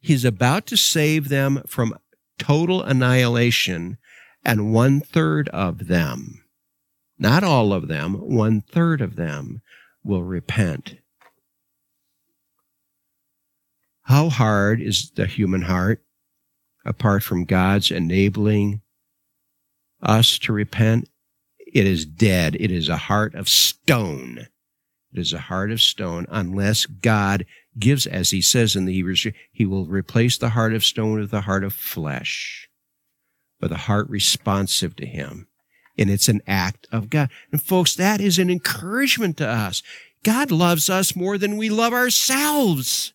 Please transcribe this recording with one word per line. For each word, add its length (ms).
He's 240
about 420
to 100
save 520
them 400
from 280
total 460
annihilation, 1160
and 280
one-third 800
of 360
them, 560
not 280
all 280
of 140
them, 280
one-third 840
of 140
them 480
will 220
repent. 720
How 260
hard 540
is 320
the 120
human 360
heart 400
apart 380
from 220
God's 480
enabling 880
us 380
to 120
repent? 560
It 140
is 180
dead. 540
It 140
is 160
a 80
heart 400
of 120
stone. 1000
It 60
is 140
a 60
heart 340
of 80
stone 480
unless 580
God 600
gives, 280
as 240
he 120
says 340
in 80
the 80
Hebrews, 340
he 120
will 220
replace 500
the 140
heart 240
of 100
stone 360
with 100
the 120
heart 220
of 80
flesh, 960
with 120
a 40
heart 340
responsive 880
to 100
him. 400
And 140
it's 180
an 180
act 460
of 180
God. 200
And 120
folks, 320
that 260
is 180
an 120
encouragement 880
to 100
us. 340
God 280
loves 400
us 260
more 220
than 180
we 140
love 220
ourselves. 1200